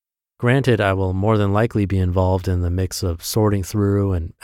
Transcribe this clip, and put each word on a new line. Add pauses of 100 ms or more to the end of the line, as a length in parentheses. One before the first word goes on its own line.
(380)
Granted,
I
will
more
than
likely
be
involved
in
the
mix
of
sorting
through
and